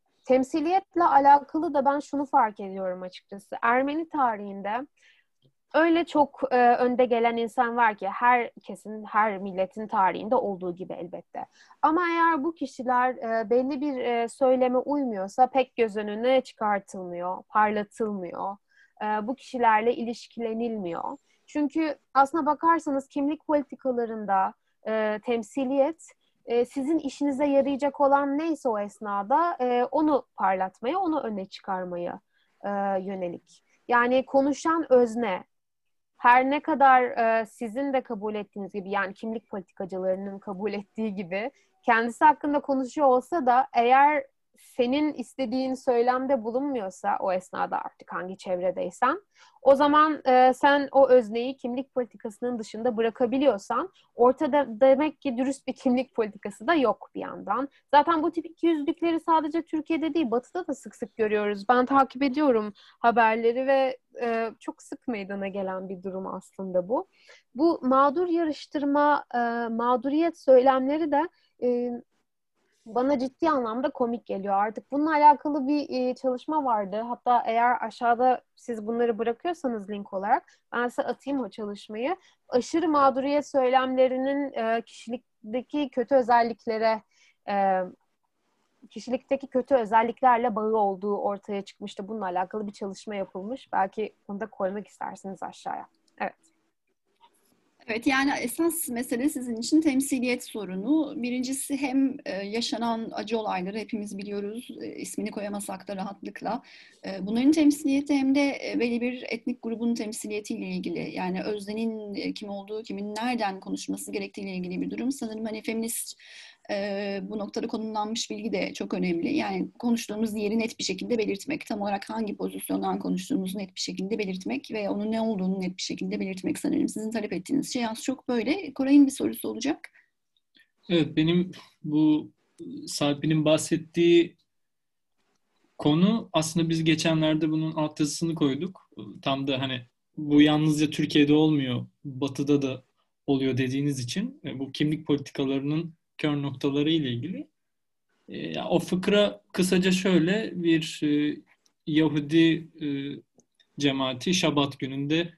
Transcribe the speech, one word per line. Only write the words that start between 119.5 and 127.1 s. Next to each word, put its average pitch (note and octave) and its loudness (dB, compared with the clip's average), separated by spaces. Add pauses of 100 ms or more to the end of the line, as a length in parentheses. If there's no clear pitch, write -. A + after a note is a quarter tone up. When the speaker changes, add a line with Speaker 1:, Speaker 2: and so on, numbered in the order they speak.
Speaker 2:
konuştuğumuz A3+ -2
yeri G#3+ -2
net A3 -4
bir - -6
şekilde G3 -4
belirtmek, G3 -4
tam G#3 -6
olarak G3+ -4
hangi G#3+ -6
pozisyondan F#3+ -4
konuştuğumuzu F#3 -4
net F#3+ -10
bir - -12
şekilde F#3+ -6
belirtmek G3+ -6
ve G3+ -4
onun G#3 -4
ne A3+ -2
olduğunu F#3+ -2
net F#3 -6
bir - -10
şekilde G3 -6
belirtmek F#3+ -4
sanırım - 0
sizin A3 -6